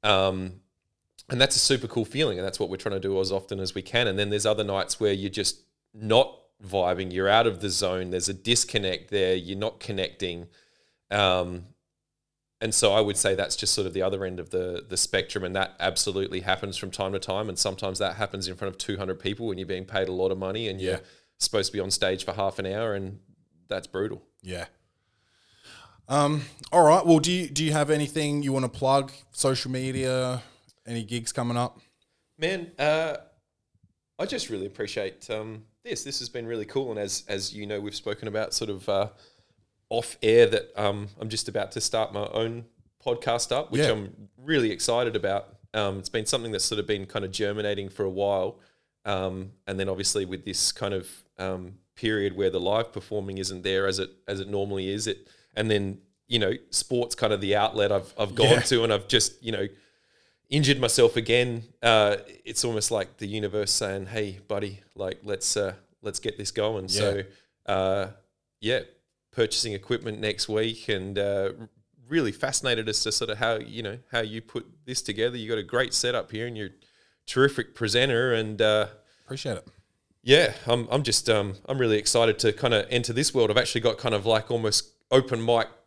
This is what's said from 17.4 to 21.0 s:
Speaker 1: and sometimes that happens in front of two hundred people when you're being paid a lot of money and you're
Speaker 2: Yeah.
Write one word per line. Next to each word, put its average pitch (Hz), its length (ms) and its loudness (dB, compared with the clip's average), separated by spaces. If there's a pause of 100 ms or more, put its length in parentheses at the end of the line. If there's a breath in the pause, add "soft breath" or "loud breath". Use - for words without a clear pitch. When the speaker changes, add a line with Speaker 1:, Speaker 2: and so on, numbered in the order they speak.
Speaker 1:
and 92 80 -8
sometimes 95 440 -2
that 98 160 -2
happens 98 320 -4
in 92 80 -10
front 98 180 -6
of - 40 -20
two 101 180 -4
hundred 95 240 -6
people 113 260 -4
when 95 120 -4
you're 95 100 -8
being 92 160 -6
paid 95 240 -2
a 92 40 -4
lot 92 200 0
of 95 60 -2
money 101 300 -4
and 95 120 -6
you're 92 140 0
Speaker 2:
Yeah. 92 60 -6 (380 soft breath)